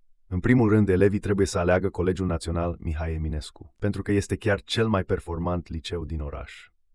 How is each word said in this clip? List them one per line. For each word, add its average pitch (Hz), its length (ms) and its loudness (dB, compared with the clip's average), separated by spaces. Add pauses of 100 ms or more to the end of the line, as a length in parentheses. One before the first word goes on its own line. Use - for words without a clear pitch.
(280)
În 92 120 -4
primul 117 300 4
rând, 107 200 6
elevii 98 300 4
trebuie 98 260 0
să - 140 -2
aleagă 90 300 2
Colegiul 90 380 -2
Național 85 520 -2
Mihai 80 340 -4
Eminescu, 78 680 -8
pentru 101 220 -2
că 101 100 -4
este 98 240 0
chiar 101 260 -2
cel 113 260 -2
mai 98 160 2
performant 85 640 -4
liceu 82 380 -8
din 78 140 -6
oraș. - 500 -12 (260)